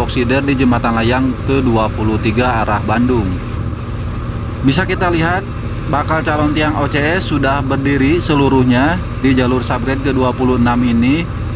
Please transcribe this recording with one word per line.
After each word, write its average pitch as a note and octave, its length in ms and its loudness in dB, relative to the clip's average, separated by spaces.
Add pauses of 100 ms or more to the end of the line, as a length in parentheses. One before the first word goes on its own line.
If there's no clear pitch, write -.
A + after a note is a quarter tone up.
box A#2+ 160 -2
girder B2+ 240 2
di C#3 160 0
Jembatan A#2+ 400 2
Layang B2 320 2 (160)
kedua B2 480 0
puluh A2 320 -2
tiga A#2 400 0
arah G#2 240 0
Bandung. A#2 400 0 (1400)
Bisa D3 240 2
kita F3+ 240 0
lihat, F3 320 0 (480)
bakal D#3 320 0
calon D3+ 320 0
tiang D3+ 240 0
O C#3+ 80 0
C D3 80 -2 (240)
S - 80 -4
sudah C#3 320 0
berdiri C3+ 640 2
seluruhnya C3+ 720 2 (240)
di C3 160 2
jalur B2+ 240 2
subgrade C3 400 -2
kedua C3 320 0
puluh B2+ 240 0
enam A#2+ 240 2
ini. B2 640 0 (120)